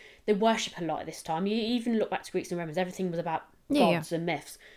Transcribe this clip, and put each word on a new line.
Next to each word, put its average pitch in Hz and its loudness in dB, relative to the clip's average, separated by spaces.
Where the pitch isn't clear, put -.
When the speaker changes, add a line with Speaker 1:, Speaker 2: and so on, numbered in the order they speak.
Speaker 1:
they 214 4
worship 226 2
a 175 -4
lot 156 -2
at - -10
this 160 -12
time. 170 0
You 220 2
even 233 0
look - 0
back - -4
to - -14
Greeks - -4
and 175 -2
Romans, 160 -4
everything 180 -2
was 170 -4
about 165 -2
Speaker 2:
Yeah, 277 6
yeah. 175 6
Speaker 1:
gods 165 -4
and 165 0
myths. - -6